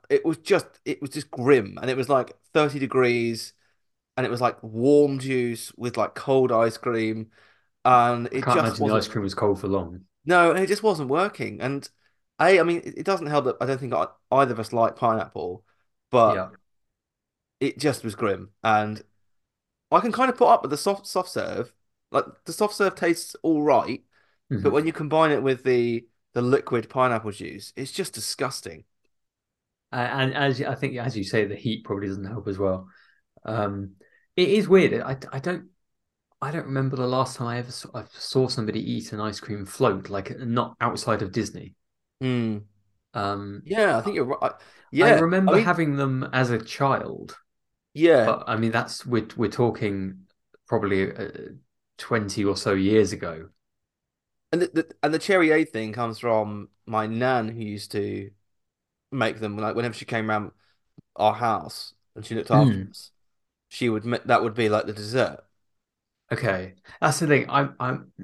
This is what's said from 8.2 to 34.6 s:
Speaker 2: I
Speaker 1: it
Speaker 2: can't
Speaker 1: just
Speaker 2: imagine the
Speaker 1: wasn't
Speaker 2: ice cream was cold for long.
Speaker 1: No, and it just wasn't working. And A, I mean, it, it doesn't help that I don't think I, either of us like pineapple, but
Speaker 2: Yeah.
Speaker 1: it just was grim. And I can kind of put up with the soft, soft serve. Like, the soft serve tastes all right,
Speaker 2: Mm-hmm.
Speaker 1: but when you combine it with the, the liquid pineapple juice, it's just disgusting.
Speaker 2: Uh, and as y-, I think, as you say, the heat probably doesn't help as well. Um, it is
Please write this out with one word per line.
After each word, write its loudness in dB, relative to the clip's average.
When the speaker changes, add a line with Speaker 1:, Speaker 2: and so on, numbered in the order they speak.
Speaker 2:
I -2
Speaker 1:
it -4
Speaker 2:
can't 4
Speaker 1:
just -
Speaker 2:
imagine 0
the 2
Speaker 1:
wasn't -
Speaker 2:
ice 2
cream -4
was -6
cold 0
for -6
long. -4
Speaker 1:
No, 6
and 2
it 0
just 0
wasn't 2
working. -2
And -4
A, 8
I 6
mean, -2
it, -12
it -10
doesn't -2
help 2
that -2
I -2
don't -2
think -8
I, 0
either 4
of -6
us -8
like 2
pineapple, -4
but 6
Speaker 2:
Yeah. -4
Speaker 1:
it -2
just 0
was -6
grim. -4
And 0
I 6
can -2
kind 2
of -2
put 6
up 6
with -6
the -2
soft, -2
soft -4
serve. -6
Like, 0
the -10
soft -2
serve 0
tastes -2
all 2
right, 2
Speaker 2:
Mm-hmm. -2
Speaker 1:
but 4
when 2
you -2
combine 2
it 0
with 0
the, 2
the -2
liquid 0
pineapple 0
juice, -14
it's -10
just -6
disgusting. -8
Speaker 2:
Uh, -8
and 0
as 0
y-, -4
I -4
think, -4
as -4
you -2
say, 0
the -6
heat -6
probably -6
doesn't -6
help -10
as -4
well. -2
Um, -6
it 4
is 2